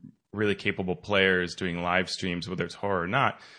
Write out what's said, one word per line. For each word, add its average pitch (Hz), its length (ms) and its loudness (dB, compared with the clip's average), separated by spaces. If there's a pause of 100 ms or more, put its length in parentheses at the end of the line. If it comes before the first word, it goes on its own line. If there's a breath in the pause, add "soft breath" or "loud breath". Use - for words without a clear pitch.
(320)
really 104 220 2
capable 92 420 -2
players 95 580 2
doing 87 280 -4
live 87 280 2
streams, 87 380 -4
whether 87 160 -4
it's 85 100 -10
horror 98 280 -2
or 87 60 -4
not, 117 320 0 (180 loud breath)